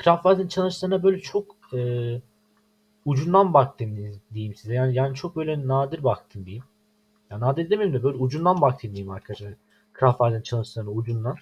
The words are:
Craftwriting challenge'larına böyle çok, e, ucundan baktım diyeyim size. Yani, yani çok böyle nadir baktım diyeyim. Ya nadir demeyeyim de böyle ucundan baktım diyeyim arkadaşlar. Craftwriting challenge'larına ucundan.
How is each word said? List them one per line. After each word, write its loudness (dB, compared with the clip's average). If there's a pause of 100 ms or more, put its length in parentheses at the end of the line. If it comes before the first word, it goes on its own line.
Craftwriting 4
challenge'larına -2
böyle 4
çok, -6 (180)
e, -2 (840)
ucundan 4
baktım 2 (360)
diyeyim -6
size. -8
Yani, 0
yani 0
çok -8
böyle -4
nadir -2
baktım -2
diyeyim. -12 (680)
Ya -10
nadir 0
demeyeyim 2
de 0
böyle 0
ucundan 2
baktım 2
diyeyim -10
arkadaşlar. -12 (460)
Craftwriting 2
challenge'larına -6
ucundan. -4